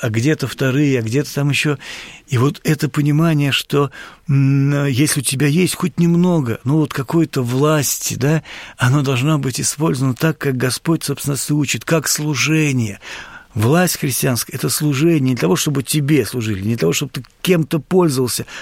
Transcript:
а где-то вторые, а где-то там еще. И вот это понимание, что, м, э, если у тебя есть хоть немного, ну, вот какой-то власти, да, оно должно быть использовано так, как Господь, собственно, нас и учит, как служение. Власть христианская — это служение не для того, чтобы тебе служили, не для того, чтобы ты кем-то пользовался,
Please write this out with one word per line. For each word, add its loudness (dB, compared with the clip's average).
а -2
где-то 0
вторые, 0
а -2
где-то -2
там 0
еще. 0
И -2
вот 2
это 0
понимание, 2
что, 0
м, 4
э, 0
если 0
у -10
тебя -2
есть 2
хоть -4
немного, 2
ну, 0
вот 0
какой-то 0
власти, 0
да, 0
оно 2
должно 0
быть -4
использовано 0
так, -2
как -2
Господь, -2
собственно, -4
нас -6
и 2
учит, -2
как 0
служение. 0
Власть 2
христианская — -2
это -4
служение 2
не 2
для -6
того, 2
чтобы -2
тебе 2
служили, -4
не -4
для 0
того, 0
чтобы -4
ты -10
кем-то 2
пользовался, 0